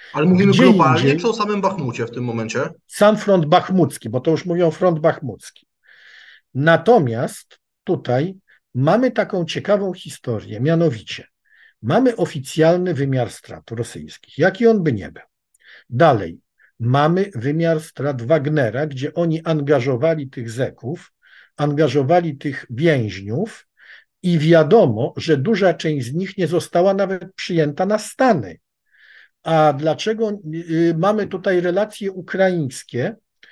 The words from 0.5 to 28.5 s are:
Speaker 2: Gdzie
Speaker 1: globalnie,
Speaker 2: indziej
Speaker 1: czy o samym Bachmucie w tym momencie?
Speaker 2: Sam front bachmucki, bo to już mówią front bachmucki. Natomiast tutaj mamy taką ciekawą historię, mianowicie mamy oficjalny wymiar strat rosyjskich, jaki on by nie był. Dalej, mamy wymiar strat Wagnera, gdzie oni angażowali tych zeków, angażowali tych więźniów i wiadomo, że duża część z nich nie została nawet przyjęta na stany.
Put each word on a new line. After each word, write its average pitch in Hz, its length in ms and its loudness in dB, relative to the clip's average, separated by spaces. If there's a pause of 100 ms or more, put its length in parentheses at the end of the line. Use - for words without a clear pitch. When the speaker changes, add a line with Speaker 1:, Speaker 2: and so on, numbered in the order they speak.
Speaker 2:
Gdzie 247 120 6
Speaker 1:
globalnie, 175 380 6
Speaker 2:
indziej 139 160 2
Speaker 1:
czy 175 100 -2
o 220 60 0
samym 208 280 -2
Bachmucie 147 440 -4
w 117 60 -12
tym 127 120 -8
momencie? 120 460 -6 (180)
Speaker 2:
Sam 214 300 4
front 190 280 2
bachmucki, 160 640 0
bo 123 100 -2
to 160 120 0
już 156 140 0
mówią 175 260 0
front 170 280 0
bachmucki. - 680 -4 (840)
Natomiast 160 1080 2 (240)
tutaj 156 540 -2 (380)
mamy 190 360 2
taką 190 340 -2
ciekawą 196 480 -2
historię, 107 680 -10
mianowicie 151 680 -2 (560)
mamy 226 320 2
oficjalny 170 800 0
wymiar 131 360 -2
strat - 420 -18
rosyjskich, 98 680 -12
jaki 185 300 2
on 220 160 4
by 151 100 2
nie 95 180 -8
był. - 120 -20 (640)
Dalej, 117 500 2 (400)
mamy 156 560 2
wymiar 156 460 0
strat 135 400 -8
Wagnera, 139 680 0
gdzie 135 260 -8
oni 165 300 -2
angażowali 143 840 0
tych 113 220 -12
zeków, 117 600 -8 (440)
angażowali 147 800 2
tych 135 320 -8
więźniów 120 960 -2 (560)
i 175 160 2
wiadomo, 156 800 4
że 143 200 0
duża 180 360 2
część 151 340 -4
z 123 60 -10
nich 185 240 -6
nie 180 100 -2
została 175 460 0
nawet 190 420 -4
przyjęta 160 500 -2
na 208 140 0
stany. 180 600 -2 (840)